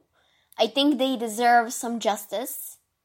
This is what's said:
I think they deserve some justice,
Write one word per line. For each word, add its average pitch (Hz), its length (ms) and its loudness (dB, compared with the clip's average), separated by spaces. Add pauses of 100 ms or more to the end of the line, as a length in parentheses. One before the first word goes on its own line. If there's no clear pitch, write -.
(600)
I 226 80 4
think 277 300 2
they 262 180 0
deserve 233 560 2
some 233 280 -6
justice, - 800 -4 (280)